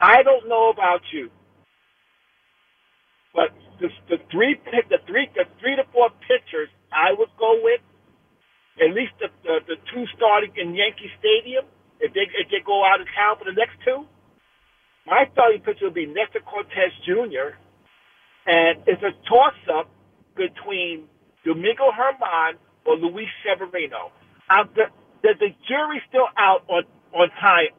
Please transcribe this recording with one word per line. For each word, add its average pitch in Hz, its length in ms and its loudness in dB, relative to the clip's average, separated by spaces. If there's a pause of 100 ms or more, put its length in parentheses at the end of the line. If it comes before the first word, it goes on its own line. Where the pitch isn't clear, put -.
I 226 220 8
don't 254 260 2
know 226 220 2
about 180 300 0 (120)
you, 131 180 -12 (2000)
but - 160 0 (300)
the, 175 80 -4 (200)
the 170 100 -2 (120)
three 233 240 0
pit-, - 340 -4
the - 180 0
three, 277 280 -4
the 554 100 -2 (160)
three 269 160 -4
to 269 160 -2
four 240 160 4 (200)
pitchers 156 400 -4 (240)
I 180 200 2
would 403 260 -2
go 453 240 2
with, 240 180 2 (1000)
at 165 140 2
least 226 240 -6
the, 196 100 -8 (140)
the, 160 240 -2
the 165 100 -8 (160)
two 240 120 -8 (120)
starting 214 400 2
in 175 180 -8
Yankee 202 440 -6
Stadium, 240 460 -2 (360)
if 151 140 -4
they, 196 120 -2 (120)
if - 120 -8
they 196 140 -4
go 196 200 0
out 190 160 4
of 175 60 -16 (100)
town 208 220 0
for - 60 -20
the 190 120 -10
next 226 180 -2 (100)
two, 277 220 -4 (1000)
my 247 260 2
starting 233 280 2
pitcher 202 260 -6
would 175 80 -8
be 170 120 -6
Nestor 202 340 -6
Cortez 196 520 -6 (140)
Junior, 175 500 -4 (880)
and 165 400 4
it's 185 160 0
a 196 100 -2 (160)
toss-up 240 640 2 (460)
between 180 680 -8 (400)
Domingo 208 460 0
Germán 214 640 -2 (320)
or 156 100 2
Luis 175 320 -6 (140)
Severino. 180 720 -8 (380)
Um, 196 240 2
the, 214 100 2 (380)
the, 214 180 2
the 208 100 0 (160)
jury's 294 420 -4
still 254 200 0 (100)
out 190 300 2
on, 175 160 -2 (280)
on 175 160 4 (120)
Ty, 175 380 2